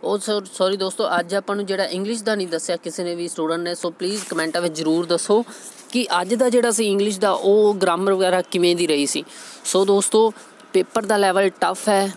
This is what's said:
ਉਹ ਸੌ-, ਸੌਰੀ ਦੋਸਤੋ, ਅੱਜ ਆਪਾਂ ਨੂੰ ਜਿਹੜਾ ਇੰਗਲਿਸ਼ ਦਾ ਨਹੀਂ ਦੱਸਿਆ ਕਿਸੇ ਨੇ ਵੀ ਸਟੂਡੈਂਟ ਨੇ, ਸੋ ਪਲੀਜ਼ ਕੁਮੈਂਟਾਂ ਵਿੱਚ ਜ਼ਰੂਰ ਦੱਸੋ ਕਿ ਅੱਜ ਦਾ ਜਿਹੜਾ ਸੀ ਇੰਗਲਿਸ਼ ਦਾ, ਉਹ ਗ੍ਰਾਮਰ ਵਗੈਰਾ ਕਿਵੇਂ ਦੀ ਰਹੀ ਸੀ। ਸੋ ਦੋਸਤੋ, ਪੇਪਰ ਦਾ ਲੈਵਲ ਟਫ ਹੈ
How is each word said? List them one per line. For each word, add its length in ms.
ਉਹ 140
ਸੌ-, 360
ਸੌਰੀ 240
ਦੋਸਤੋ, 420
ਅੱਜ 160
ਆਪਾਂ 200
ਨੂੰ 100
ਜਿਹੜਾ 200
ਇੰਗਲਿਸ਼ 380
ਦਾ 120
ਨਹੀਂ 120
ਦੱਸਿਆ 300
ਕਿਸੇ 260
ਨੇ 120
ਵੀ 120
ਸਟੂਡੈਂਟ 340
ਨੇ, 140
ਸੋ 140
ਪਲੀਜ਼ 340
ਕੁਮੈਂਟਾਂ 380
ਵਿੱਚ 120
ਜ਼ਰੂਰ 320
ਦੱਸੋ 400
ਕਿ 160
ਅੱਜ 120
ਦਾ 160
ਜਿਹੜਾ 220
ਸੀ 160
ਇੰਗਲਿਸ਼ 320
ਦਾ, 120
ਉਹ 420
ਗ੍ਰਾਮਰ 400
ਵਗੈਰਾ 280
ਕਿਵੇਂ 340
ਦੀ 120
ਰਹੀ 180
ਸੀ। 180
ਸੋ 200
ਦੋਸਤੋ, 480
ਪੇਪਰ 320
ਦਾ 120
ਲੈਵਲ 320
ਟਫ 400
ਹੈ 280